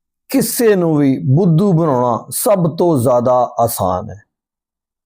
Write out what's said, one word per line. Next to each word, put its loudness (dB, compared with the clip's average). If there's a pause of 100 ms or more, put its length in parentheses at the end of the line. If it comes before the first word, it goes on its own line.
(300)
ਕਿਸੇ 0
ਨੂੰ 0
ਵੀ 2
ਬੁੱਧੂ 2
ਬਣਾਉਣਾ 0
ਸਭ -2
ਤੋਂ 2
ਜ਼ਿਆਦਾ 2
ਆਸਾਨ -2
ਹੈ। -18 (840)